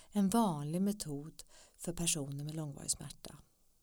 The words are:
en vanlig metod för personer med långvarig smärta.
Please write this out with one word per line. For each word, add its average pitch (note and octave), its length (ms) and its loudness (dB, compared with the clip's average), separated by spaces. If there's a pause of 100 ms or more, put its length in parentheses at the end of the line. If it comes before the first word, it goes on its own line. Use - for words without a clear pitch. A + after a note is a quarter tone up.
(120)
en G3 180 6
vanlig F3 520 4
metod D#3+ 600 -4 (340)
för F3 160 -4
personer D3 500 0
med D3+ 120 -4
långvarig D3+ 360 -4
smärta. - 440 -10 (480)